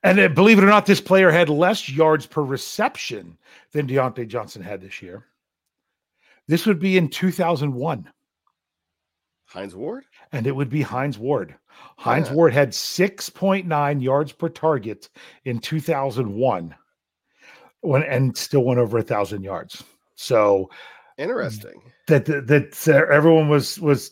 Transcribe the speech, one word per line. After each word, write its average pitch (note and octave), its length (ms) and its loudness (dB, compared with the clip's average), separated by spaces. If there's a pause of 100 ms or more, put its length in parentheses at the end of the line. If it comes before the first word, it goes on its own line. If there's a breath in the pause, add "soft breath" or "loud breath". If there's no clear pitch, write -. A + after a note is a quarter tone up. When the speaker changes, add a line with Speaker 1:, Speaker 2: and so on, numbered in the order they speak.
Speaker 1:
And F#3+ 140 0
then, F#3 160 2
believe G3+ 240 6
it G3 60 6
or G3 40 6
not, G#3 180 4
this G3 160 2
player F#3 300 4
had E3 180 2
less F3 400 0
yards D#3 360 2
per - 180 -6
reception B2+ 920 -8 (340 soft breath)
than D3 160 -4
Deontay B2+ 400 -2
Johnson G#2+ 340 -10
had F#2+ 200 -12
this F#2+ 200 -18
year. F#2+ 240 -20 (1200)
This E3 180 0
would G3+ 140 2
be F#3 180 2
in E3 120 2
two F#3 220 -2
thousand D#3+ 420 -2
one. B2+ 380 -6 (1300)
Speaker 2:
Hines F#2+ 300 -14
Ward? F3+ 280 -12 (280 soft breath)
Speaker 1:
And A#2+ 140 -6
it C3+ 100 -2
would C3+ 140 -4
be D3 140 -2
Hines B2+ 340 -4
Ward. A2 380 -4 (420 soft breath)
Hines C3 300 -2
Speaker 2:
Yeah. C3+ 80 -4
Speaker 1:
Ward D#3+ 180 4
had C3+ 200 2
six - 560 -4
point F#3+ 360 -2
nine D3 340 -2
yards C#3 320 0
per - 180 -6
target B2 600 -4 (360 loud breath)
in A#2+ 140 -6
two D#3 200 -6
thousand C3+ 540 -4
one G2+ 420 -2 (1040 soft breath)
when, D3 220 0
and C3 340 -2
still - 260 0
went B2 160 0
over A#2 200 0
a G#2+ 40 -2
thousand G#2 400 -4
yards. F#2+ 400 -12 (320)
So G2+ 540 2 (480 loud breath)
Speaker 2:
Interesting. B2+ 640 -8 (260)
Speaker 1:
that, D3 180 4
that, C#3+ 220 -4
that, D3 400 0
uh, F3 240 4
everyone D3+ 380 6
was, D3 300 0
was D3 320 0